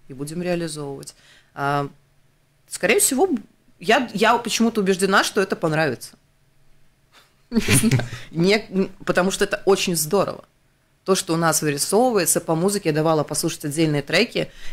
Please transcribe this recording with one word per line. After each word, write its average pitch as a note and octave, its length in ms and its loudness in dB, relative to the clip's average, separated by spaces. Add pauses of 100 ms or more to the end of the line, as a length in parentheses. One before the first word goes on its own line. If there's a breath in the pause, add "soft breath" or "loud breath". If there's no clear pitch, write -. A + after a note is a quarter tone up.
и C#3 60 -16
будем D3+ 280 -8
реализовывать. D3+ 720 -6 (400 soft breath)
А, C#3+ 340 -2 (800)
скорее - 300 0
всего, C#4+ 300 2 (520)
я, A3+ 340 2
я G#3+ 240 4
почему-то A3+ 420 0
убеждена, F#3+ 440 2
что - 160 -2
это F#3+ 160 0
понравится. D#3 600 -2 (800)
<laughs> - 540 -20
Не A#3 100 2
знаю. C3 440 2 (280 loud breath)
Не, F#3+ 560 0 (160)
потому F3+ 260 2
что G3+ 140 0
это - 200 -6
очень F#3+ 320 2
здорово. D#3 480 -2 (600)
То, F#3+ 100 2
что F3 200 -2
у - 20 0
нас E3 260 2
вырисовывается E3+ 800 2
по E3+ 160 -2
музыке, G3 320 0
я D#3 60 0
давала D#3 280 2
послушать - 440 -4
отдельные D3 360 0
треки E3+ 460 0 (240 loud breath)